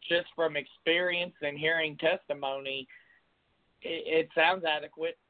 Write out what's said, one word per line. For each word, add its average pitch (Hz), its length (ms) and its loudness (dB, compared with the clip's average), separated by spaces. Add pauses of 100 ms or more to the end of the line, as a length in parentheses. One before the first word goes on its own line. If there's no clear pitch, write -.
just 170 260 2
from 160 220 0
experience 175 840 0
and 143 180 -4
hearing 156 400 0
testimony, 139 880 -2 (920)
it, 160 460 0
it - 80 -14
sounds 170 300 4
adequate. 156 540 -4 (120)